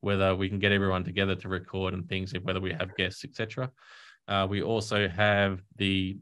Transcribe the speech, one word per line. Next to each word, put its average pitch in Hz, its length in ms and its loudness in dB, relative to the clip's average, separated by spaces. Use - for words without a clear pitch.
whether 95 340 4
we 95 140 0
can 101 80 -4
get 101 140 4
everyone 95 300 4
together 95 340 0
to 92 120 -10
record 92 460 -4
and 90 120 -6
things, 95 280 -6
and 92 100 -6
whether 92 160 -2
we 92 140 -4
have 92 200 -6
guests, 92 300 -4
et - 100 -14
cetera. 127 360 -6
Uh, 98 240 2
we 101 100 0
also 104 480 0
have 98 540 2
the 98 460 0